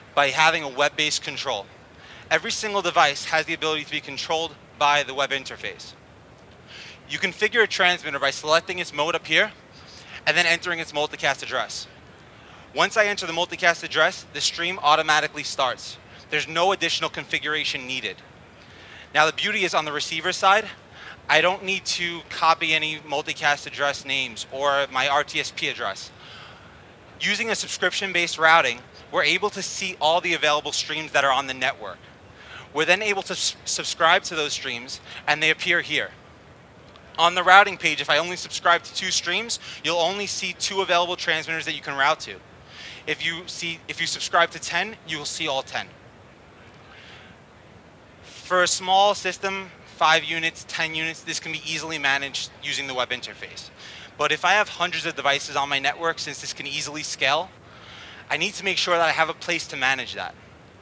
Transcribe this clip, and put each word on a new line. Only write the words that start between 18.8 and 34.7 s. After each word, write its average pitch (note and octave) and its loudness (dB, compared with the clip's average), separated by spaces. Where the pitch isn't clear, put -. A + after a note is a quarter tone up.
Now D3+ 6
the D#3 2
beauty G#3 -2
is E3+ 0
on D#3 2
the D3+ -4
receiver D#3+ -4
side, G3+ 4
I D3+ 4
don't F#3 2
need F#3+ -4
to E3+ -4
copy E3 2
any D#3 0
multicast D3 -2
address C#3+ -2
names C3 -4
or C#3 2
my C3 2
R C#3+ 2
T D3+ -6
S C#3 -4
P D#3 -4
address. A2+ -6
Using G#3 0
a F#3+ 0
subscription-based F3 -2
routing, D#3 6
we're D#3+ 2
able F3+ 2
to G3 -8
see F#3 -6
all E3 4
the E3+ 0
available D3+ 0
streams D3+ -4
that C#3+ 4
are C#3 4
on C3+ 2
the C3 -6
network. B2+ -4
We're D3+ 2
then F#3 4
able G3+ 0
to F#3 -6
s-, - -2
subscribe E3+ 2
to F3 -8
those D3 -2
streams, B2+ -8